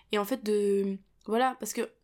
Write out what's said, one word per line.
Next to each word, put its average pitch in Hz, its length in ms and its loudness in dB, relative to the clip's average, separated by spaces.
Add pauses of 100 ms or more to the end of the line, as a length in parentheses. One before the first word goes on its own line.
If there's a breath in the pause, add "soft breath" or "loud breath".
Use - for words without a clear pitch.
(100)
Et 208 80 0
en 208 60 0
fait, 226 200 -4
de, 202 540 2 (280)
voilà, 247 340 0
parce 214 120 -6
que - 160 -4 (160)